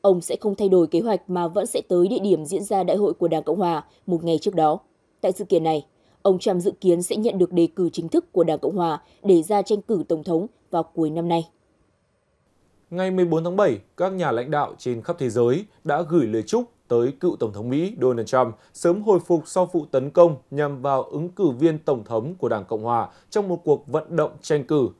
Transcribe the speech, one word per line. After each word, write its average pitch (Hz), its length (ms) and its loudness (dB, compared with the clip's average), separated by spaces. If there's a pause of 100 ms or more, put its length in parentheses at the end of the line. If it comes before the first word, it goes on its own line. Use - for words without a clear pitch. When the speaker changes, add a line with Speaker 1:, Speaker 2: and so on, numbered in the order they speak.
Speaker 1:
ông 185 200 4
sẽ 135 200 -6
không 202 140 -2
thay 202 140 -2
đổi 180 180 4
kế 165 140 0
hoạch 208 300 -2
mà 175 180 -2
vẫn 190 180 -2
sẽ 151 220 -4
tới 175 200 2
địa 240 100 0
điểm 180 260 0
diễn 170 200 -6
ra 196 200 0
Đại 180 120 0
hội 202 160 2
của 170 160 -2
Đảng 156 140 -2
Cộng 160 160 -2
hòa 170 260 0 (220)
một 170 180 -2
ngày 165 140 0
trước 190 160 -2
đó. 156 240 2 (420)
Tại 185 120 0
sự 196 120 -6
kiện 170 200 2
này, 156 220 -2 (360)
ông 190 160 4
Trump 180 240 0
dự 196 80 0 (100)
kiến 175 220 4
sẽ 202 140 -4
nhận 214 220 -2
được 180 140 2
đề 170 240 4
cử 175 160 0
chính 165 160 -6
thức - 240 -2
của 175 120 4
Đảng 156 140 0
Cộng 165 180 -2
hòa 165 260 -2 (200)
để 180 200 6
ra 202 200 0
tranh 202 200 -2
cử 180 260 -2
Tổng 156 160 -2
thống 175 220 0 (240)
vào 170 120 -2
cuối 160 280 -2
năm 170 180 -4
nay. 170 200 -2 (1400)
Speaker 2:
Ngày 185 200 -2
mười 185 140 2
bốn 165 200 0
tháng 175 120 -2
bảy, 160 240 2 (160)
các 185 160 -2
nhà 170 200 -2
lãnh 123 180 -4
đạo 147 280 -2
trên 117 240 -6
khắp 170 160 -6
thế 127 120 -2
giới 123 340 2 (200)
đã 156 240 -2
gửi 160 180 2
lời 107 160 -2
chúc 233 220 -2 (240)
tới 123 320 2
cựu 165 160 -2
Tổng 110 160 -4
thống 107 160 -10
Mỹ 170 320 -2
Donald 117 260 0
Trump 123 280 0 (180)
sớm 180 300 0
hồi 202 180 4
phục 165 260 0
sau 185 200 -2
vụ 170 240 -4
tấn 135 200 -2
công 170 260 6 (140)
nhằm 143 320 -4
vào 135 200 0
ứng 151 260 -8
cử 180 220 0
viên 151 280 0
Tổng 131 260 -2
thống 117 300 -4
của 123 140 -6
Đảng 107 160 -2
Cộng 107 180 -6
hòa 113 260 -2 (220)
trong 202 180 -2
một 175 160 -4
cuộc 143 220 0
vận 156 300 -4
động 156 140 0 (120)
tranh 147 220 -2
cử 135 240 0 (120)